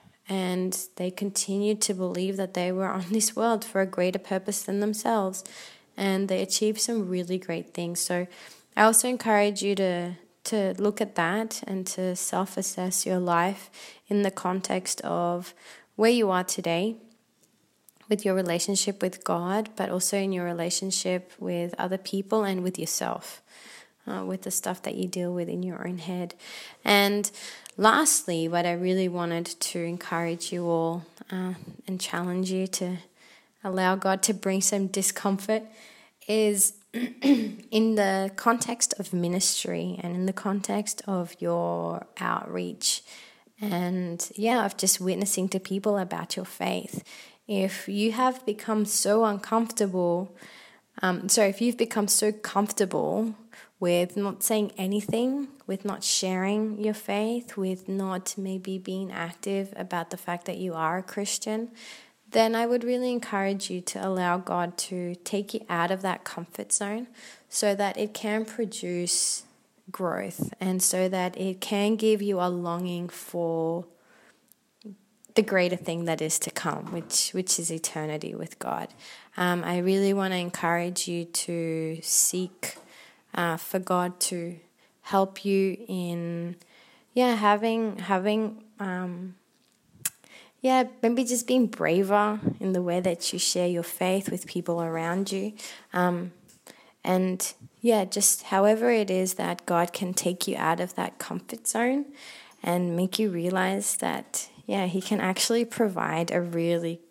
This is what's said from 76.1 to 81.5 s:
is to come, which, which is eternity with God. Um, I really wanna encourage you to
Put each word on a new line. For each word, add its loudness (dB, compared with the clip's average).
is -2
to -4
come, -4
which, -2
which 0
is -4
eternity -6
with -10
God. -4
Um, 2
I 0
really 4
wanna 0
encourage 0
you -4
to -4